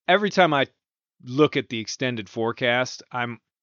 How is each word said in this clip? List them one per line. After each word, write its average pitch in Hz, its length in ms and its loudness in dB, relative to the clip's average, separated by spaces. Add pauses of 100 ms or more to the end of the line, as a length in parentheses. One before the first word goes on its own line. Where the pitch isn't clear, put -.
every 196 240 2
time 170 240 4
I 139 120 2 (580)
look 139 320 2
at 123 120 -2
the 113 120 -6
extended 113 480 -6
forecast, 120 720 -2 (100)
I'm, 120 280 -6 (220)